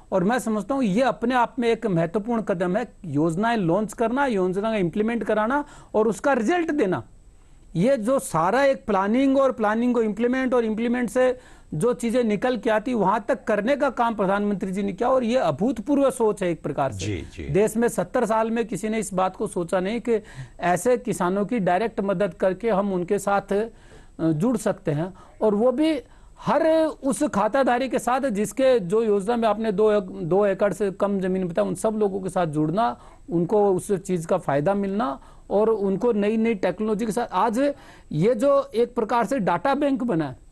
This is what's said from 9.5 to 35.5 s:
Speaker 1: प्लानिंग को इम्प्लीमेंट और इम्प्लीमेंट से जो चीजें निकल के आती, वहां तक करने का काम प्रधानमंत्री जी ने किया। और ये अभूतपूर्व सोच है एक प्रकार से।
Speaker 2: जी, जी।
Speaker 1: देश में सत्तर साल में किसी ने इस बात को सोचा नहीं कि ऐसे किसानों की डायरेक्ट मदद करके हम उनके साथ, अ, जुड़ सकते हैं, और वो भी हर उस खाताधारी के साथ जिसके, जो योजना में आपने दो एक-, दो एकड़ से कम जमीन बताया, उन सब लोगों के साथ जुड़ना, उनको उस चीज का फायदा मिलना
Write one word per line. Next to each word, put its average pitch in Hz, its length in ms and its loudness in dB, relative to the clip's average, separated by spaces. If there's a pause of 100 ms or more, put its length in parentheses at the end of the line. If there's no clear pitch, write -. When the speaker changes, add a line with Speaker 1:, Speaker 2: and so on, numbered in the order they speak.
Speaker 1:
प्लानिंग 226 420 0
को 240 80 2
इम्प्लीमेंट 240 520 0
और 240 100 2
इम्प्लीमेंट 233 460 -2
से 254 280 2 (360)
जो 214 200 2
चीजें 240 300 0
निकल 226 320 0
के 220 140 -2
आती, 220 240 0
वहां 208 260 2
तक - 240 -4
करने 220 320 0
का 269 140 0
काम 233 240 -2
प्रधानमंत्री 202 580 -2
जी 202 100 -4
ने 202 100 -4
किया। 233 160 -2
और 262 160 2
ये 226 120 0
अभूतपूर्व 262 760 0
सोच 214 320 0
है 180 80 0
एक 165 120 -6
प्रकार 139 300 -2
से। 98 60 -8
Speaker 2:
जी, 95 180 -4
जी। 71 280 -10
Speaker 1:
देश 202 320 0
में 233 120 2
सत्तर 220 380 -2
साल 226 240 0
में 226 160 -4
किसी 208 220 -6
ने 220 100 -2
इस 196 160 -6
बात 190 220 0
को 220 100 -4
सोचा 185 340 -2
नहीं 208 200 -4
कि 226 200 0 (400)
ऐसे 180 360 2
किसानों 202 500 -2
की 247 120 -2
डायरेक्ट 196 420 0
मदद 196 340 -2
करके 190 360 -2
हम 196 220 0
उनके 180 260 -2
साथ, 196 340 -2
अ, 214 160 0 (520)
जुड़ 165 360 2
सकते 185 340 -2
हैं, 160 240 -4 (280)
और 214 120 4
वो 240 180 4
भी 302 280 0 (400)
हर 302 280 2 (160)
उस 269 380 -2
खाताधारी 247 680 0
के 226 100 -2
साथ 262 320 -2
जिसके, 226 500 2
जो 208 220 0
योजना 208 340 0
में 226 120 0
आपने 220 240 0
दो 214 200 4
एक-, 196 180 0
दो 196 360 0
एकड़ 196 260 2
से 196 180 -2
कम 196 300 -2
जमीन 185 280 -2
बताया, 196 200 0
उन 180 60 -4
सब 214 200 -2
लोगों 202 260 0
के 185 80 -6
साथ 175 180 0
जुड़ना, 160 540 0 (300)
उनको 190 440 2
उस 180 180 -2
चीज 175 340 -2
का 185 120 0
फायदा 151 360 0
मिलना 202 460 -2 (300)